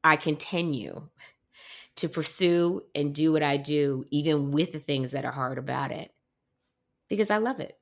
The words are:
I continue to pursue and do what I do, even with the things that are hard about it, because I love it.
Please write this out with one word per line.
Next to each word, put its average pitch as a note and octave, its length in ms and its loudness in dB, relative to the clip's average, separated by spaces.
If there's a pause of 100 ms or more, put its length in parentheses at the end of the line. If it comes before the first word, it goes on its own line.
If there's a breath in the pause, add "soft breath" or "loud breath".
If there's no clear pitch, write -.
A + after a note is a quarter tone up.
I D#3 120 8
continue D3+ 920 -4 (880 loud breath)
to E3 120 -2
pursue F3 720 2 (120)
and D3 220 -2
do D#3 160 4
what D#3 120 4
I C#3+ 140 2
do, C#3+ 540 0
even D3 400 2
with D#3+ 200 2
the D#3 80 -10
things C3+ 320 -4
that C3+ 140 -6
are B2+ 60 -4
hard C3 260 -4
about C3+ 340 -4
it, - 200 -10 (960)
because G3+ 200 0
I G#3 80 2
love A#3 220 -2
it. - 220 -12